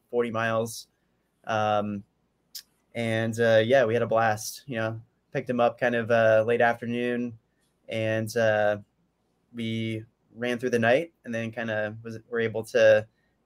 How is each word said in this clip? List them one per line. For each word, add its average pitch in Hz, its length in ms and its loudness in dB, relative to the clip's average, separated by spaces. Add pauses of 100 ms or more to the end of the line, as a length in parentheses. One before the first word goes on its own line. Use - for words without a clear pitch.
forty 120 220 -2
miles. 113 560 -4 (580)
Um, 104 580 -2 (920)
and, 113 440 -2
uh, 113 240 6
yeah, 123 220 4
we 110 80 0
had 117 80 2
a 113 60 -2
blast, 110 580 -2
you 131 100 -8
know, 113 240 -4 (320)
picked 131 180 -6
him 123 100 -2
up 120 200 2
kind 123 160 0
of, 113 140 -4
uh, 110 380 4
late 120 140 2
afternoon, 120 760 -2 (500)
and, 110 480 -4
uh, 107 420 2 (760)
we 113 500 -6 (320)
ran 120 220 -4
through 123 140 -4
the 120 80 2
night, 123 340 2 (100)
and 120 100 -12
then 113 180 -6
kinda 110 520 -6
was, 113 140 -12 (120)
were 117 100 -4
able 110 240 -2
to 110 420 4 (400)